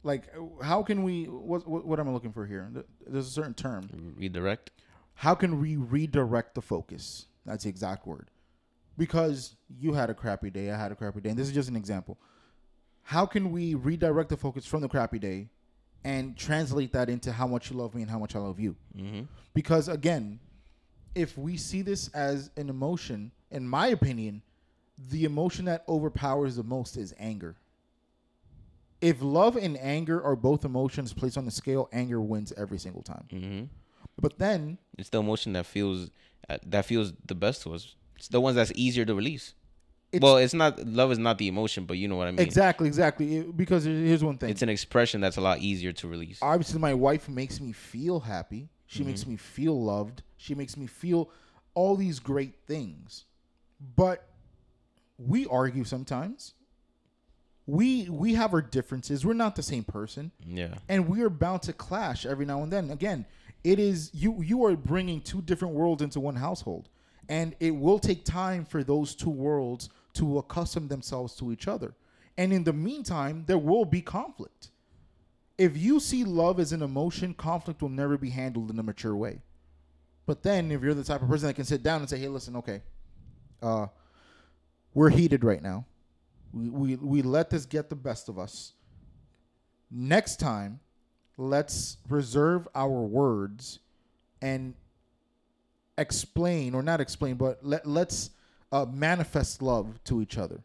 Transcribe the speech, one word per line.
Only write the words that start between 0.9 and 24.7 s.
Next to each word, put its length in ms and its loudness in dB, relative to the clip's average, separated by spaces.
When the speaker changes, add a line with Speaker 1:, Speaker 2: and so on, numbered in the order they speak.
Speaker 1:
we, 220 -2
what, 420 -6
what, 200 -6
what 140 0
am 80 -2
I 40 -2
looking 200 -6
for 140 -8
here? 260 -10
Th-, 140 -12
there's 200 -4
a 40 -14
certain 240 -6
term. 640 -10
Speaker 2:
Redirect? 520 -4
Speaker 1:
How 200 4
can 260 0
we 160 -2
redirect 800 0
the 80 -6
focus? 640 -8
That's 200 -10
the 60 -2
exact 360 -8
word. 240 -14
Because 600 0
you 140 0
had 160 2
a 60 -2
crappy 360 -4
day, 200 -4
I 80 -4
had 140 -4
a 20 -10
crappy 260 -6
day, 100 -4
and 80 -2
this 100 -2
is 60 -6
just 140 0
an 80 -4
example. 420 -6
How 240 2
can 240 -2
we 240 -2
redirect 560 2
the 60 -2
focus 280 -6
from 180 -2
the 60 -4
crappy 300 0
day 300 -6
and 320 -4
translate 560 0
that 180 2
into 220 -4
how 140 0
much 240 -2
you 60 -6
love 180 -6
me 80 -4
and 80 -6
how 80 -4
much 180 -6
I 20 -2
love 220 -4
you? 160 -2
Speaker 2:
Mm-hmm. 260 -10
Speaker 1:
Because, 360 2
again, 500 -2
if 220 -2
we 220 -6
see 240 -6
this 260 -4
as 480 -2
an 140 -8
emotion, 600 -6
in 180 -8
my 200 2
opinion, 520 0